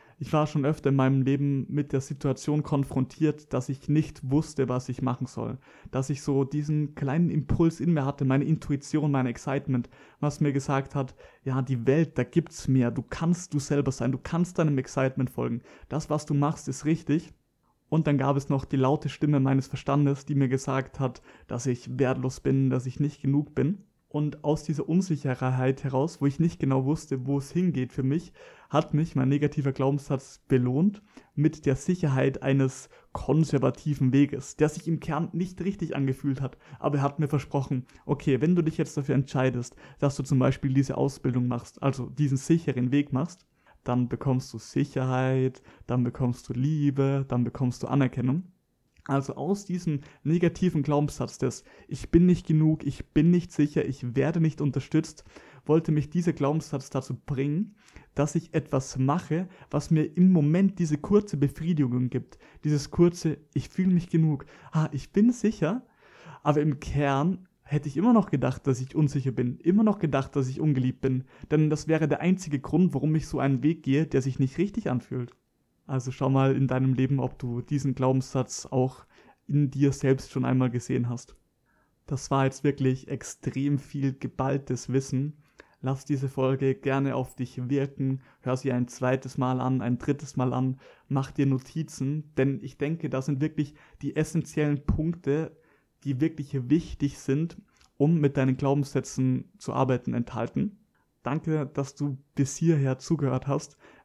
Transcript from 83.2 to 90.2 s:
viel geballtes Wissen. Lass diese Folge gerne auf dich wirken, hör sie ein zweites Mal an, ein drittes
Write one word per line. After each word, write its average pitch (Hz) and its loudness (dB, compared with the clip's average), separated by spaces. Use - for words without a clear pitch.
viel 135 -4
geballtes 135 -4
Wissen. 135 -2
Lass 135 -4
diese 139 -2
Folge 135 0
gerne 135 -2
auf 127 -6
dich 123 -8
wirken, 135 -2
hör 127 -2
sie 127 -2
ein 123 0
zweites 127 -2
Mal 127 0
an, 127 0
ein 120 0
drittes 143 -4